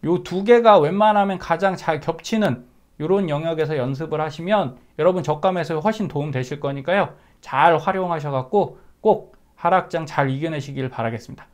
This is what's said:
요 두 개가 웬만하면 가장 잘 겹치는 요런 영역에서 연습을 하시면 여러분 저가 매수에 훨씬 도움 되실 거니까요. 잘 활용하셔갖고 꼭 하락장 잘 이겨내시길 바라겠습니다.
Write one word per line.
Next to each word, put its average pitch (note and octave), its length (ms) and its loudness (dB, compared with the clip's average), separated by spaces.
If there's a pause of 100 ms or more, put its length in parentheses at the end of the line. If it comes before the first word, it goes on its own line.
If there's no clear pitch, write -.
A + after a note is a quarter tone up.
요 F3 180 0
두 F#3 220 -4
개가 A#3 340 8
웬만하면 G3 600 2
가장 F3+ 360 0
잘 D#3+ 260 -4
겹치는 E3 680 -2 (340)
요런 F3+ 280 0
영역에서 D#3 480 -2
연습을 C#3 440 -4
하시면 E3 560 -2 (220)
여러분 F3+ 240 2
저가 D3+ 280 0
매수에 E3+ 260 -2
훨씬 G#3 300 -2
도움 D3 240 -4
되실 C3+ 300 -6
거니까요. C#3+ 540 -2 (260)
잘 D#3 360 4
활용하셔갖고 E3 1000 -2 (220)
꼭 - 360 0 (200)
하락장 F3 500 0
잘 C#3 240 0
이겨내시길 C#3 600 -6
바라겠습니다. A#2 640 -8